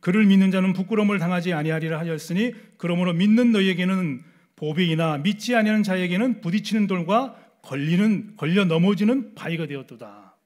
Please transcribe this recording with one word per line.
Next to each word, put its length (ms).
그를 260
믿는 240
자는 220
부끄러움을 480
당하지 320
아니하리라 480
하였으니 520
그러므로 340
믿는 400
너희에게는 720
보배이나 640
믿지 360
아니하는 300
자에게는 560
부딪히는 480
돌과 480
걸리는, 760
걸려 280
넘어지는 720
바위가 300
되었도다. 800